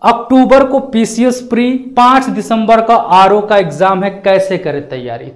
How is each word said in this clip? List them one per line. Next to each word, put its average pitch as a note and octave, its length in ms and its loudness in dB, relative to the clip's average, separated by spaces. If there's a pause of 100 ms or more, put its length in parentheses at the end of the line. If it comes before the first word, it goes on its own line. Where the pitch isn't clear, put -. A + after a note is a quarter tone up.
अक्टूबर B3+ 640 4
को C4+ 140 -2
पीसीएस B3 600 -2
प्री, B3 320 -2
पाँच B3+ 520 2
दिसंबर A3 560 0
का A3+ 140 2
आरओ F#3+ 460 2
का G#3 160 0
एग्जाम F#3 460 0
है, G3+ 60 -2
कैसे F#3+ 480 -2
करें C#3+ 320 -8
तैयारी, B2 460 -12